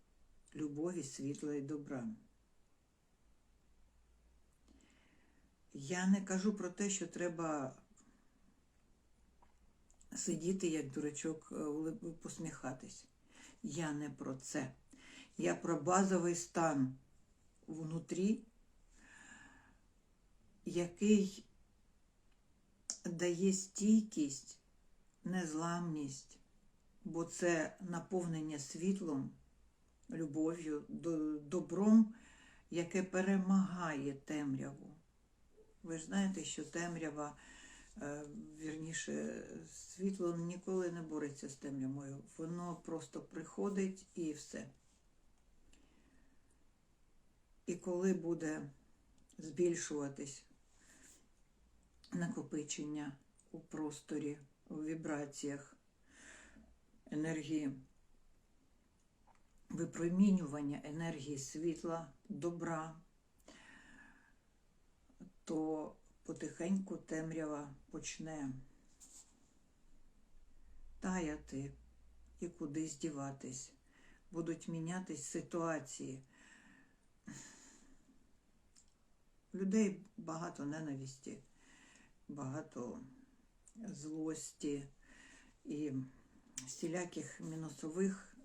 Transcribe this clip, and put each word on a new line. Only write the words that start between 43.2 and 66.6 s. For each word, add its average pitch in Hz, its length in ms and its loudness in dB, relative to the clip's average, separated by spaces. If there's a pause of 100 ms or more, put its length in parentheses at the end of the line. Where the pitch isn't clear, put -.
приходить 190 840 -2 (100)
і 160 180 0
все. - 360 -8 (3000)
І 175 100 0
коли 180 380 4
буде 160 560 0 (680)
збільшуватись 147 1080 0 (1700)
накопичення 147 1040 -2 (340)
у 160 80 -10
просторі, 147 760 -4 (320)
у - 60 -6
вібраціях 151 1000 -4 (1300)
енергії, 151 600 0 (2000)
випромінювання 170 1120 4
енергії 151 540 -4
світла, 165 760 -2 (160)
добра, 160 720 -2 (2500)
то 156 520 0 (320)
потихеньку 170 720 0